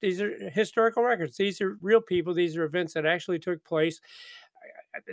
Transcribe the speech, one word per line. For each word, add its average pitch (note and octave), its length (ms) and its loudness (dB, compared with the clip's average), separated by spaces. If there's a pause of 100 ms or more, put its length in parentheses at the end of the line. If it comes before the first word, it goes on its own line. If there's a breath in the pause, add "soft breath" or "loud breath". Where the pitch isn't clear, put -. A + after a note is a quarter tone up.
these F#3 180 -2
are G3+ 300 -6
historical A3+ 540 2
records. F#3+ 340 0
These G3 240 0
are G3+ 180 -2
real G#3+ 220 6
people. F3+ 320 0
These E3 240 0
are E3+ 60 0
events D#3+ 300 -2
that D#3 120 -2
actually E3+ 340 0
took E3+ 240 -6
place. D#3+ 380 0 (1120 loud breath)